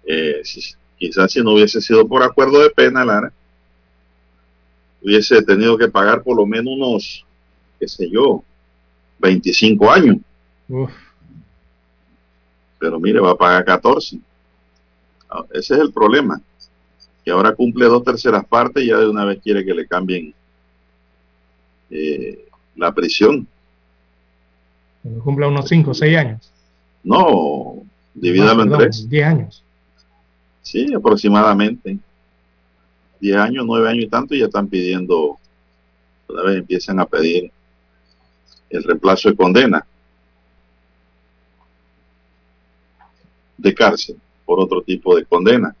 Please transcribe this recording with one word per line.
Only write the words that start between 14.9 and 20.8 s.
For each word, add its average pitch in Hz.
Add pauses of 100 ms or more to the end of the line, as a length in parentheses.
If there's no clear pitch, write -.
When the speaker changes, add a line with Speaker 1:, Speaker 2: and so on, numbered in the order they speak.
Speaker 1:
Ah, -
ese -
es 147
el 147
problema, 110 (840)
que -
ahora 101
cumple 123
dos 120
terceras 110
partes 120
y 120
ya 110
de 110
una 104
vez 98
quiere 101
que 92
le 82
cambien, 90 (1600)